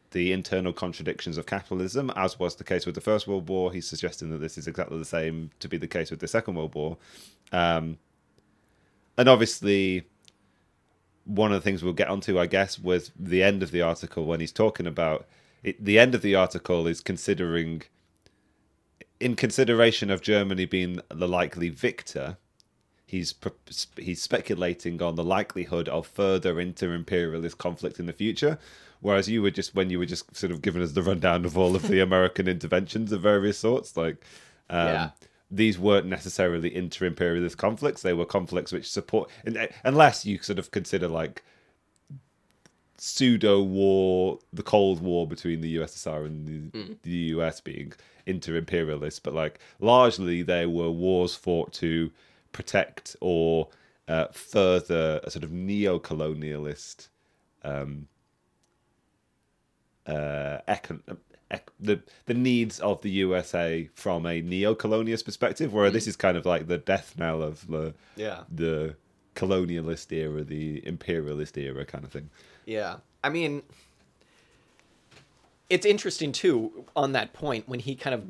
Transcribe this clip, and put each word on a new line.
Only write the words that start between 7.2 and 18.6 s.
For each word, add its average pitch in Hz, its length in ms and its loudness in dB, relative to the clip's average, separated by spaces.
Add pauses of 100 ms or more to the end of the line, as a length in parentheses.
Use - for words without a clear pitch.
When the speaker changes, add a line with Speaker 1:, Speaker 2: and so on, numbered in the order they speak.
Speaker 1:
Um, 82 460 0 (1160)
and 123 120 6
obviously, 101 760 6 (1200)
one 104 280 2
of 95 100 2
the - 20 -4
things 98 180 0
we'll 90 100 0
get 85 160 2
onto, 95 300 0
I 87 80 4
guess, 95 320 2
with 90 400 0
the 92 240 2
end 98 200 6
of 82 80 -4
the 87 120 2
article 82 440 -2
when 82 140 -2
he's 80 120 -6
talking 104 340 2
about 80 400 -2 (360)
it, 107 200 -6
the 104 160 8
end 123 160 10
of 104 80 0
the 101 120 4
article 90 520 2
is 85 140 0
considering, 82 840 -2 (1400)